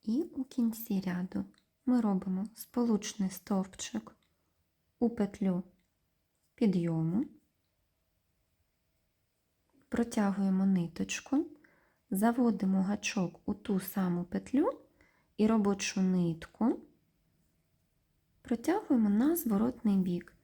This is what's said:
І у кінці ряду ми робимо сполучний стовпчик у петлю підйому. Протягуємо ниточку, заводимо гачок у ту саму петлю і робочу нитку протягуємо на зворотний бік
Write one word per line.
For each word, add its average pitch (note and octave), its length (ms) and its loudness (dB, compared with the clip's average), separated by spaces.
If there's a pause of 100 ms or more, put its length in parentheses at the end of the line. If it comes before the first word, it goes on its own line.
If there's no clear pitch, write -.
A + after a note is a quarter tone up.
І A#3 200 -2
у C#4 220 -6
кінці A3 560 -2
ряду F#3 440 -6 (420)
ми B3 140 4
робимо F#3+ 540 -2
сполучний G#3 760 -2
стовпчик - 840 -6 (840)
у A#3+ 120 2
петлю G3 520 -2 (920)
підйому. E3+ 720 0 (2750)
Протягуємо G3 760 2
ниточку, F#3+ 800 0 (640)
заводимо G3+ 720 2
гачок F#3+ 600 -2
у G#3 100 -2
ту F#3+ 260 -2
саму F3+ 440 -2
петлю C4+ 560 -2 (560)
і G#3+ 100 2
робочу G3+ 540 2
нитку F#3 800 0 (1600)
протягуємо A#3+ 680 2
на A#3+ 260 4
зворотний A3+ 600 0
бік F3+ 480 -2